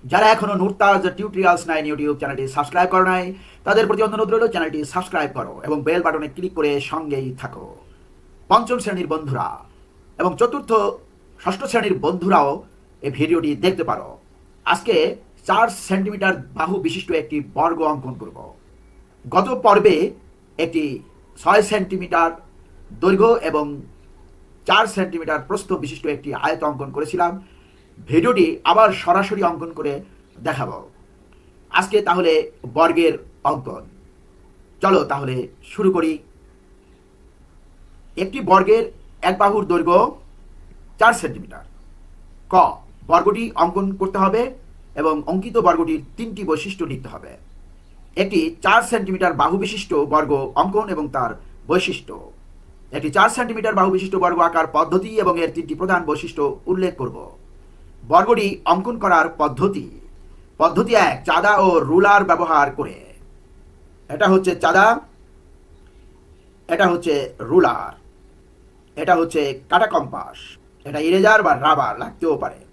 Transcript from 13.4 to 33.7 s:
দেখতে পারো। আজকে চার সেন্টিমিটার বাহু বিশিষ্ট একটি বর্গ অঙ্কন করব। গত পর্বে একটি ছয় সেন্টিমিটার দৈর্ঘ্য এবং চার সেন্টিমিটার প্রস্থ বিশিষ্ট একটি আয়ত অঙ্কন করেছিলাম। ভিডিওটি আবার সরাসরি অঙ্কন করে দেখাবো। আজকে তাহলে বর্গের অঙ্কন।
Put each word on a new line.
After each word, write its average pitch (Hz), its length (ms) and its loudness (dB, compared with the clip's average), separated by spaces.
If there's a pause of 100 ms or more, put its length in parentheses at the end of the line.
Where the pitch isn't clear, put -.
দেখতে 180 240 0
পারো। - 180 -6 (580)
আজকে 226 300 0 (520)
চার 220 200 2 (200)
সেন্টিমিটার 190 480 -2 (220)
বাহু 170 180 -4 (100)
বিশিষ্ট 180 240 -6 (120)
একটি 151 160 -8 (200)
বর্গ 165 220 0 (120)
অঙ্কন 127 300 -8
করব। 95 160 -16 (1000)
গত 190 120 2 (180)
পর্বে 202 300 6 (680)
একটি 165 200 -4 (580)
ছয় 202 200 4 (100)
সেন্টিমিটার 180 600 -2 (680)
দৈর্ঘ্য 196 300 4 (180)
এবং 151 160 -2 (1000)
চার 208 180 4 (100)
সেন্টিমিটার 160 520 -4
প্রস্থ 202 220 -6 (140)
বিশিষ্ট 147 220 -12 (100)
একটি 143 140 -12 (140)
আয়ত 156 260 -2
অঙ্কন 135 260 -8
করেছিলাম। 175 360 -2 (760)
ভিডিওটি 170 360 4 (260)
আবার 214 180 6 (140)
সরাসরি 190 460 0
অঙ্কন 165 280 -8
করে 143 160 -6 (520)
দেখাবো। 131 320 -6 (960)
আজকে 190 260 0 (100)
তাহলে 175 240 2 (420)
বর্গের 165 400 4 (380)
অঙ্কন। 131 320 -8 (960)